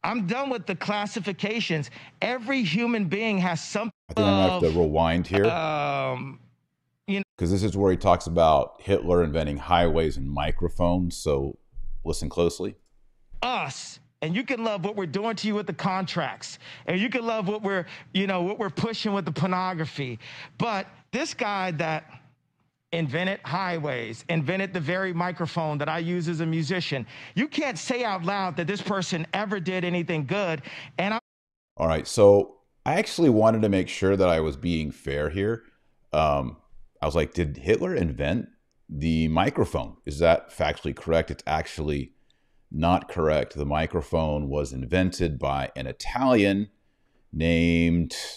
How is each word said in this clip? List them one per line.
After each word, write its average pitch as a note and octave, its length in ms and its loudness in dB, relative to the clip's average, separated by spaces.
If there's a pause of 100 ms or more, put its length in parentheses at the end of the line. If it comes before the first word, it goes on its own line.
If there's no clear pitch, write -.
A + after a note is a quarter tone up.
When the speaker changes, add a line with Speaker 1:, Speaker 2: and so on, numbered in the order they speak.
Speaker 1:
I'm G#3 240 -2
done B3+ 240 -2
with A#3 160 -6
the G3 80 -4
classifications. G3+ 1160 -4 (280)
Every B3 440 -2
human G#3+ 440 0
being G#3 300 -2
has F3 240 0
something A3 300 -6 (160)
Speaker 2:
I - 60 -12
think G#3 120 4
I'm - 60 6
gonna F#2 220 4
have F3+ 80 0
to E2+ 40 4
Speaker 1:
of, D#2+ 100 4
Speaker 2:
rewind E2 520 4
here. G2 180 4
Speaker 1:
um, C#3 960 -2 (680)
you G3 120 0
know, G3 60 -4 (120)
Speaker 2:
'Cause F2 160 0
this G2 100 0
is G2 140 -2
where G2 160 4
he F2+ 40 2
talks F2+ 300 4
about D#2+ 560 4
Hitler F2 400 2
inventing D2 360 0
highways D#2+ 580 2
and C2+ 120 -4
microphones, F2 880 0
so C#2 400 -2 (480)
listen - 240 -2
closely. F2 460 -2 (680)
Speaker 1:
Us. G3+ 580 -6 (220)
And D#3+ 120 -2
you A#3 100 -2
can A3+ 200 -4
love G3+ 200 -2
what G#3 120 -4
we're F#3+ 100 -4
doing G3+ 300 -4
to - 100 -6
you G#3+ 80 0
with G#3 120 -4
the F3 80 -6
contracts. F3 840 -4 (280)
And F3+ 120 0
you A3 120 0
can A#3 160 -2
love A3 220 -2
what G#3+ 140 -4
we're, G3 220 -2 (300)
you F#3+ 120 2
know, F#3+ 160 0
what G3+ 160 -2
we're G3+ 120 -2
pushing A3 420 -2
with G3 140 0
the F3+ 40 -4
pornography. D#3+ 880 -2 (380)
But G#3 300 -2 (260)
this C#4 220 -4
guy G3 380 -2
that D#3 500 -4 (680)
invented E3+ 520 -2
highways, D3+ 840 -4
invented F3+ 420 0
the F#3 80 -2
very F3+ 320 -2
microphone E3+ 680 -2
that D3 100 -2
I D#3+ 100 -2
use E3+ 300 -2
as E3 120 -4
a E3 60 -2
musician, D#3+ 600 -2 (280)
you A#3+ 120 0
can't C#4 320 -4
say B3 260 -2
out F#3+ 200 -2
loud F#3 320 -2
that F3 100 -2
this F#3+ 140 -2
person F#3 540 -2
ever G3+ 260 -2
did F3+ 240 -2
anything E3+ 400 -2
good. E3+ 380 -2 (340)
And G3 160 0
I A3 60 -2 (580)
Speaker 2:
All D#2+ 100 0
right, D#2 200 0
so G2+ 500 8 (300)
I C3+ 80 0
actually E3+ 340 2
wanted A2 340 6
to G#2+ 60 4
make F#2+ 200 2
sure G2 280 2
that F#2 140 6
I E2 100 4
was D#2 160 0
being D#2 340 0
fair C#2+ 380 -4
here. G2 360 -2 (500)
Um, C#2+ 420 2 (460)
I D2+ 40 0
was D2+ 80 -2
like, D#2 200 0
"Did D2 240 -2
Hitler G#2+ 360 0
invent E2 540 -2 (400)
the D#2+ 400 2
microphone? E2 800 0
Is C#2+ 140 -8
that E2 300 4
factually D2+ 460 -4
correct?" D#2+ 340 0
It's C#2 160 -10
actually D2+ 680 -4 (540)
not E2+ 400 2
correct. D#2 460 0
The D2 100 -4
microphone D2+ 840 -2
was C#2 240 -4
invented E2 680 0
by C#2 380 -2
an C2 100 -8
Italian G2+ 840 2 (640)
named E2+ 840 4 (200)